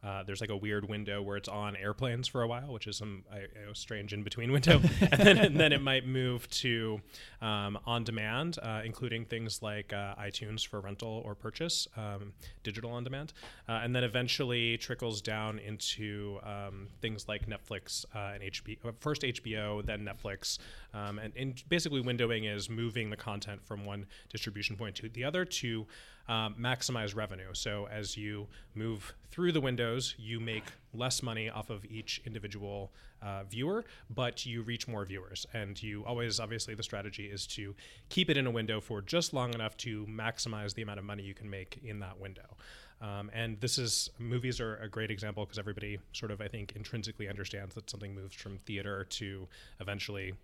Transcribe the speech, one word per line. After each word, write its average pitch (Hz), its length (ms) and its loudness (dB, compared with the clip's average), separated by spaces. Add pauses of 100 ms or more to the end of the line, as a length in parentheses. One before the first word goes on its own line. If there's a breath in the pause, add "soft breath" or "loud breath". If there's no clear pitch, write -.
uh, 98 220 -4
there's, 98 160 -4
like, 110 100 -2
a 107 60 0
weird 104 320 2
window 104 340 0
where 101 140 0
it's 101 140 -2
on 104 260 0
airplanes 117 500 2
for 127 160 2
a 117 60 4
while, 123 240 -2
which 110 160 -4
is 101 80 -2
some, 101 340 -4
I, 101 100 -8
you 101 260 -10
know, 104 80 -10
strange 104 400 -4
in-between 104 360 0
window. 143 300 12 (120)
<laughs> - 100 6
And 190 200 10
then, 202 160 12
and 175 220 8
then 156 140 10
it 139 80 6
might 131 260 4
move 127 440 2
to, 113 500 2 (400 loud breath)
um, 104 440 0
on 117 200 2
demand, 117 580 0
uh, 110 220 -2
including 113 400 -2
things 113 360 -2
like, 104 300 -2
uh, 101 240 -2
iTunes 104 500 -4
for 107 140 -6
rental 110 460 -6
or 104 100 -6
purchase, 165 500 -2 (120)
um, 101 340 -6 (320 loud breath)
digital 113 280 -4
on 120 120 -4
demand, 139 300 -6 (340 loud breath)
uh, 117 160 0
and 120 100 2
then 123 120 4
eventually 120 720 2
trickles 113 440 -2
down 107 380 0
into, 104 840 -4
um, 101 440 -8 (140)
things 110 260 -2
like 104 200 -2
Netflix, - 580 -4 (100)
uh, 101 200 -4
and 101 60 -8
H 98 220 -6
B 110 220 -8
O, - 20 -2
uh, 117 40 -4 (100)
first 151 240 0
H 123 180 0
B 110 140 -2
O, 104 240 0
then 104 240 -2
Netflix, - 540 -4 (340 loud breath)
um, 104 260 -4
and, 110 160 -8
and 127 320 -4
basically 160 340 4
windowing 117 480 4
is 104 200 -2
moving 113 400 0
the 104 80 -4
content 101 440 -6
from 101 220 -8
one 101 220 -6 (240 loud breath)
distribution 104 480 -4
point 104 180 -4
to 113 140 -6
the 117 160 -4
other 175 180 2
to 113 420 -2 (440 loud breath)
um, 110 280 2
maximize 120 580 0
revenue. 95 380 -4
So 104 380 -2
as 104 240 -4
you 104 320 -4 (280 loud breath)
move 107 380 -4 (180)
through 175 200 2
the 156 80 6
windows, 123 580 2
you 113 220 -4
make 113 240 -2 (300)
less 123 280 0
money 110 280 -2
off 107 200 -6
of 104 160 -6
each - 400 -6
individual, 101 680 -6 (280 loud breath)
uh, 98 220 -4
viewer, 135 400 -2 (260 loud breath)
but 123 360 0
you 117 160 -4
reach 113 260 -4
more 110 180 -2
viewers, 92 480 -8
and 101 300 -4
you 104 220 -4
always, 120 340 0
obviously, 110 360 -4
the 110 80 -4
strategy 101 420 -6
is 101 220 -6
to 101 280 -6 (320 loud breath)
keep - 220 4
it 147 80 6
in 131 100 4
a 120 40 2
window 110 280 0
for 104 220 -6
just 165 320 2
long 123 200 2
enough 110 240 -2
to 107 280 -4
maximize 110 720 -2
the 117 80 -4
amount 104 160 -6
of 95 60 -6
money 104 180 -6
you 98 100 -8
can 104 160 -12
make 98 340 -10
in 107 160 -6
that 95 180 -8
window. 95 400 -12 (440 loud breath)
Um, 104 320 -6
and 113 280 -2
this 123 160 2
is, 120 320 2 (100)
movies 120 400 0
are 113 180 -2
a 110 120 -8
great 110 200 -2
example 104 360 -4
'cause - 120 -10
everybody 101 420 -4 (120)
sort 107 200 -6
of, 101 100 -6
I 104 80 -4
think, 104 260 -8
intrinsically 104 540 -6
understands 98 460 -6
that 110 140 -10
something 98 240 -8
moves 98 220 -10
from 98 240 -10
theater 98 460 -2
to 98 420 -6 (320 loud breath)
eventually 98 540 -4 (100)